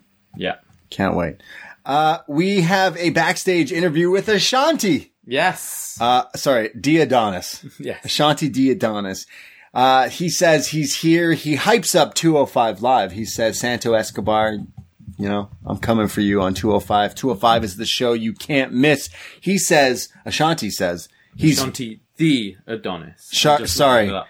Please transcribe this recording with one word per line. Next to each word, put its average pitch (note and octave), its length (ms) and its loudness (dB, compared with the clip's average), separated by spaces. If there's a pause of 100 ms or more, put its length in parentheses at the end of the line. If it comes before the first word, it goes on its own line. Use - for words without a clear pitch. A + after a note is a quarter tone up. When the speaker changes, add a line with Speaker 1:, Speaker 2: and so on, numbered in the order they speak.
(360)
Speaker 1:
Yeah. F2+ 200 -6 (340)
Speaker 2:
Can't F#2 260 -2
wait. E2+ 220 -2 (480)
Uh, D#3 320 2 (100)
we F#3 340 0
have F3+ 360 2
a E3+ 140 0
backstage E3 600 0
interview E3+ 380 0
with F#3+ 180 0
Ashanti. G#3+ 840 0 (120)
Speaker 1:
Yes. - 760 -4
Speaker 2:
Uh, B2 220 2 (120)
sorry, A#2+ 340 0
Diadonis. A#2+ 920 0 (120)
Speaker 1:
<laughs> - 40 -20
Yes. C3 240 -12
Speaker 2:
Ashanti D3+ 460 0
Diadonis. G#2+ 760 -2 (480)
Uh, C3 360 4
he - 200 -6
says D#3 400 2
he's D3 260 -4
here. E3 380 2
He D3+ 220 -2
hypes G3 400 0
up D#3 180 4
two D#3+ 240 2
oh C#3 80 4
five A2 360 0
Live. A2+ 300 2
He G#2 140 -8
says, A2 340 -2
"Santo A#2+ 340 -2
Escobar, A2 600 0 (640)
you G2+ 120 -4
know, G2+ 200 -4 (160)
I'm G#2+ 120 -6
coming A2 300 0
for G#2+ 140 -4
you G2+ 200 2
on F#2+ 120 0
two G2 200 0
oh G2+ 80 2
five. G#2 340 0
Two C3 160 -4
oh A2 40 -2
five A#2 280 2
is G2 140 -8
the A2 80 -8
show A#2+ 280 -2
you A2+ 200 -4
can't C3+ 400 -4
miss." C#3 360 2 (300)
He G3 180 -2
says, C#3 520 2 (160)
Ashanti D3+ 460 -2
says, F2 360 -4 (280)
he's D3+ 240 2
Speaker 1:
Ashanti B2+ 400 -8 (180)
the A#2+ 480 0
Adonis. F#2+ 640 -10
Speaker 2:
Sha-, D3+ 280 4
Speaker 1:
Just F#2 180 -4
Speaker 2:
sorry. B2 300 4
Speaker 1:
look G2 60 -4
it G2 40 -4
up. F2+ 120 -8